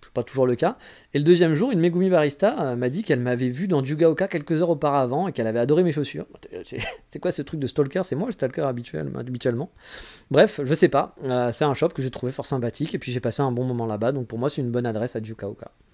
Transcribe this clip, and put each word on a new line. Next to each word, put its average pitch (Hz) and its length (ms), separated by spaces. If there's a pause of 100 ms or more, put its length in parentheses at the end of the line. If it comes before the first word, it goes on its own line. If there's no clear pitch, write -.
(140)
pas 120 80
toujours 131 240
le 123 80
cas. 180 240 (360)
Et 147 40
le 147 60
deuxième 165 300
jour, 233 180
une 170 80
Megumi 175 300
barista, 170 500
euh, 131 160
m'a 123 140
dit 180 120
qu'elle 143 160
m'avait 123 300
vu 143 180
dans 156 160
Jugaoka 160 460
quelques 156 340
heures 170 80
auparavant 143 560
et 165 60
qu'elle 113 160
avait 113 100
adoré 147 240
mes 175 80
chaussures. 147 360 (360)
C'est, - 160 (160)
<laughs> - 140
c'est 147 100
quoi 180 140
ce 147 100
truc 156 160
de 135 80
stalker ? 143 380
C'est - 100
moi 190 140
le 214 40
stalker 139 300
habituel, 135 560
habituellement. 123 540 (580)
Bref, 170 320
je 135 120
sais 175 140
pas. - 360
Euh, 123 260
c'est 151 140
un 143 100
shop 160 140
que - 120
j'ai 131 120
trouvé 123 180
fort - 160
sympathique 127 480
et 139 60
puis 131 100
j'ai 123 80
passé 120 240
un 135 80
bon 123 140
moment 120 220
là-bas. 110 260
Donc 131 160
pour 113 100
moi, 131 100
c'est 147 120
une 120 100
bonne 123 160
adresse 113 300
à 113 60
Jugaoka. 107 500 (200)